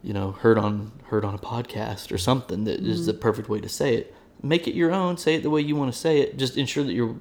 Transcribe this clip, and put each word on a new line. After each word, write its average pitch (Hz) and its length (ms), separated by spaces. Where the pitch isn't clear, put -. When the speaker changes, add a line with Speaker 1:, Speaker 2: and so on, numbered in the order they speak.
Speaker 1:
you 101 100
know, 98 200
heard 113 260
on, 104 340
heard 107 180
on 101 100
a 101 40
podcast 110 720
or 95 60
something 120 460
that 104 160
is 110 200
Speaker 2:
Mm-hmm. 165 60
Speaker 1:
the 107 80
perfect 110 340
way 107 120
to 98 80
say 131 280
it. - 180
Make 165 260
it - 60
your 170 180
own. 180 240
Say 160 200
it 139 60
the 151 80
way 151 120
you 147 120
wanna 135 180
say 156 280
it. - 160
Just 131 200
ensure 143 280
that 123 80
your 113 280